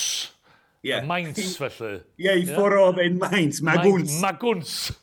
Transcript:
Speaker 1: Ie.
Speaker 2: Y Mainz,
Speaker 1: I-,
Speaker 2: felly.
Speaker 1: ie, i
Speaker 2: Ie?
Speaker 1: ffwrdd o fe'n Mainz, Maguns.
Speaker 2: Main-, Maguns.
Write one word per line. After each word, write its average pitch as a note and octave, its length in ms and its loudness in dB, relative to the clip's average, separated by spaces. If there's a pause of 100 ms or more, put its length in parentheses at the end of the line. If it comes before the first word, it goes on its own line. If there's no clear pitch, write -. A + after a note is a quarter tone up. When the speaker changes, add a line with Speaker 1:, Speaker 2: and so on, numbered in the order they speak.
(840)
Speaker 1:
Ie. C3 100 -4
Speaker 2:
Y A2 80 -2
Mainz, E3 360 -4
Speaker 1:
I-, F#3 120 -4
Speaker 2:
felly. B2 460 -8 (160)
Speaker 1:
ie, F#3 180 -2
i F#3 140 2
Speaker 2:
Ie? - 20 -2
Speaker 1:
ffwrdd G3 320 2
o F#3+ 140 6
fe'n F3+ 260 0
Mainz, F3+ 440 0
Maguns. E3+ 500 4
Speaker 2:
Main-, D#3+ 100 -4
Maguns. G3 540 -2 (280)